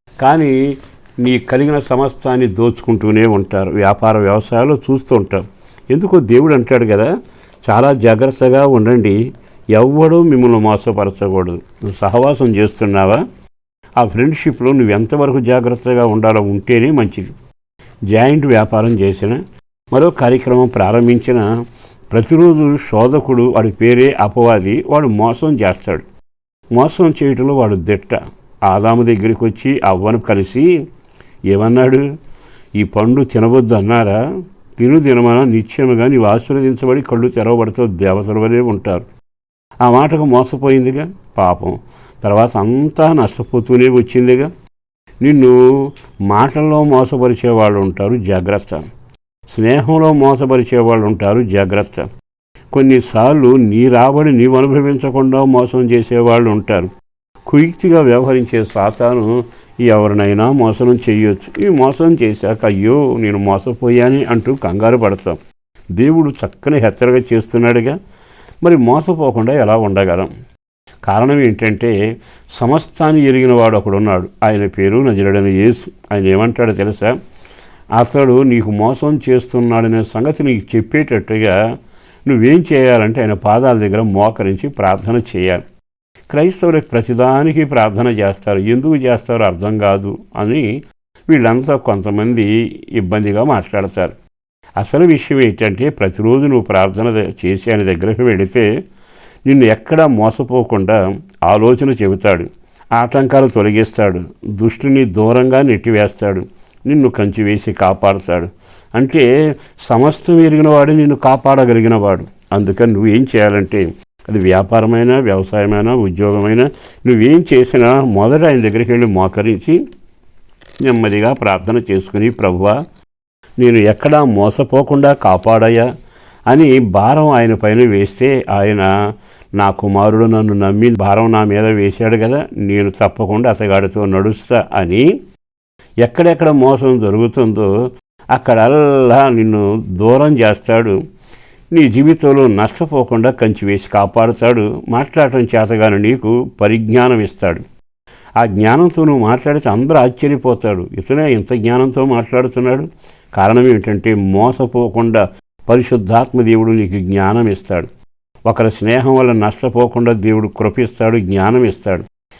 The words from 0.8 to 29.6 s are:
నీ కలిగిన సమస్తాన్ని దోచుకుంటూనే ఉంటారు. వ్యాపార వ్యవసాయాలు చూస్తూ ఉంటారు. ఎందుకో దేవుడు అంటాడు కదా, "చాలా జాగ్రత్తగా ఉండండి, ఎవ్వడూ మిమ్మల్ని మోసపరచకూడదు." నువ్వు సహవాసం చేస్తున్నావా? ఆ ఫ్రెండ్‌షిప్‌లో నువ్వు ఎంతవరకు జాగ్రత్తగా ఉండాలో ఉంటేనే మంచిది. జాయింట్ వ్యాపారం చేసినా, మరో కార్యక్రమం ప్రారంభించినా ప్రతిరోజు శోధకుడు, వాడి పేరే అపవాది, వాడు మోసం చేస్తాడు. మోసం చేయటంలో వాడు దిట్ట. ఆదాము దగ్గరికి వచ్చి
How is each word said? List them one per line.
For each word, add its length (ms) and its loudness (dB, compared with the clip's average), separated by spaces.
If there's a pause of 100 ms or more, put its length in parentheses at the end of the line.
నీ 200 0
కలిగిన 400 -2
సమస్తాన్ని 680 -2
దోచుకుంటూనే 800 0
ఉంటారు. 420 -2
వ్యాపార 480 0
వ్యవసాయాలు 640 0 (100)
చూస్తూ 240 -2
ఉంటారు. 280 -4 (480)
ఎందుకో 280 0
దేవుడు 340 2
అంటాడు 320 0
కదా, 320 0 (520)
"చాలా 240 2
జాగ్రత్తగా 720 2
ఉండండి, 640 0 (380)
ఎవ్వడూ 540 4
మిమ్మల్ని 360 2
మోసపరచకూడదు." 960 -2
నువ్వు 460 -14
సహవాసం 440 0
చేస్తున్నావా? 800 0 (720)
ఆ 80 2
ఫ్రెండ్‌షిప్‌లో 640 -2
నువ్వు 200 2
ఎంతవరకు 480 -2
జాగ్రత్తగా 680 0
ఉండాలో 360 0
ఉంటేనే 500 0
మంచిది. 380 -2 (760)
జాయింట్ 420 2
వ్యాపారం 540 0
చేసినా, 440 -2 (500)
మరో 160 4
కార్యక్రమం 580 0
ప్రారంభించినా 960 0 (460)
ప్రతిరోజు 640 2
శోధకుడు, 640 0
వాడి 280 0
పేరే 480 2
అపవాది, 680 0
వాడు 200 0
మోసం 520 -2
చేస్తాడు. 560 -4 (580)
మోసం 400 2 (100)
చేయటంలో 340 0
వాడు 180 0
దిట్ట. 380 -4 (500)
ఆదాము 400 2
దగ్గరికి 400 0
వచ్చి 420 -4